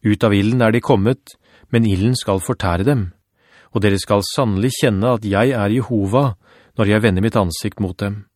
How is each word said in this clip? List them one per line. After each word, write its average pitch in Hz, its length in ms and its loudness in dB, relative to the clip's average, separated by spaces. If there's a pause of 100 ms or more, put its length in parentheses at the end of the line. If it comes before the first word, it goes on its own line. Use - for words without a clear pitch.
Ut 104 240 0
av 104 80 4
ilden 107 320 2
er 110 80 2
de 117 80 0
kommet, 113 540 0 (340)
men 117 160 2
ilden 104 320 0
skal 95 240 -2
fortære 95 460 -2
dem. 110 240 -2 (580)
Og 104 140 -2
dere 98 180 2
skal 101 240 0
sannelig 113 540 -2
kjenne 117 340 2
at 110 100 -6
jeg 110 300 0
er 104 160 -2
Jehova, 117 640 0 (400)
når 101 160 0
jeg 107 160 2
vender 95 160 2
mitt 113 160 0
ansikt 98 400 -4
mot 92 160 -4
dem. 101 300 -6 (120)